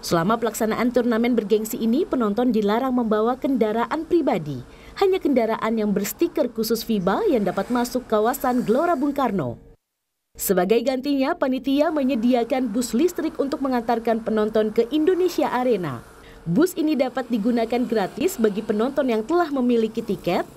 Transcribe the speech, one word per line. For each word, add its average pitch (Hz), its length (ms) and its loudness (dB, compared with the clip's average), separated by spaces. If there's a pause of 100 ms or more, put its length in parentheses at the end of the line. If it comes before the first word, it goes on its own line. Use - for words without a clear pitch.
Selama 180 400 0
pelaksanaan 226 560 0
turnamen 233 400 2
bergengsi 220 400 0
ini, 233 320 0
penonton 247 480 0
dilarang 226 400 0
membawa 226 400 0
kendaraan 233 720 -2
pribadi. 175 560 0 (320)
Hanya 381 240 2
kendaraan 226 560 0
yang 214 160 0
berstiker 247 560 -2
khusus 226 320 -2
fiba 208 480 0
yang 233 160 2
dapat 190 240 -2
masuk 247 400 -2
kawasan 240 560 2
Gelora 302 320 2
Bung 285 160 -2
Karno. 196 480 -2 (720)
Sebagai 190 480 2
gantinya, 269 560 0
panitia 277 560 0
menyediakan 247 800 0
bus 240 240 -2
listrik 320 400 0
untuk 285 240 -2
mengantarkan 233 640 -2
penonton 214 480 0
ke 233 160 0
Indonesia 330 640 0
Arena. 190 480 -2 (480)
Bus 262 320 2
ini 302 160 0
dapat 247 320 -2
digunakan 233 560 0
gratis 220 560 -2
bagi 214 240 0
penonton 262 400 0
yang 226 240 0
telah 330 240 0
memiliki 233 480 0
tiket. 208 560 -2